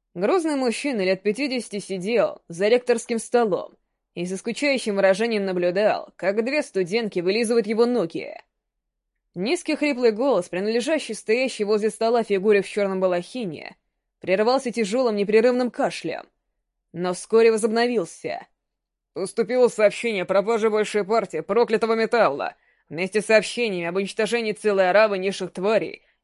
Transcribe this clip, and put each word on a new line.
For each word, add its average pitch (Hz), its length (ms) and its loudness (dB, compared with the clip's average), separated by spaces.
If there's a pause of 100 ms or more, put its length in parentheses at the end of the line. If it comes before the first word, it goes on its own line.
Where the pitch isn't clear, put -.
(120)
Грузный 302 440 0
мужчина 254 440 -2
лет 185 220 0
пятидесяти 233 560 -4
сидел 190 720 -2
за 175 200 -2
ректорским 240 500 0
столом 214 600 -2 (340)
и 175 140 -6
со 185 100 -6
скучающим 233 600 -2
выражением 196 500 2
наблюдал, 180 720 -2
как 202 280 -2
две 277 180 -2
студентки 190 580 -4
вылизывают 214 460 0
его 220 200 2
ноги. 233 500 -4 (1000)
Низкий 285 400 -2
хриплый 254 380 2
голос, 214 380 0
принадлежащий 226 640 -2
стоящей 226 500 -2
возле 214 240 0
стола 226 360 0
фигуре 202 360 2
в 185 80 -4
черном 190 320 -2
балахине, 180 760 -4 (460)
прервался 233 500 0
тяжелым 226 460 0
непрерывным 226 540 2
кашлем, - 580 -4 (640)
но 180 220 -4
вскоре 226 360 4
возобновился. 220 960 -2 (680)
Поступило 226 560 2
сообщение 208 540 0
о 170 40 -6
пропаже 208 440 2
большей 208 340 0
партии 196 360 -2
проклятого 220 540 0
металла, 202 600 0 (320)
вместе 185 320 -4
с 190 60 -4
сообщениями 208 600 0
об 175 80 -4
уничтожении 214 560 -2
целой 190 380 2
аравы 202 280 4
низших 185 340 -4
тварей 190 500 -2 (220)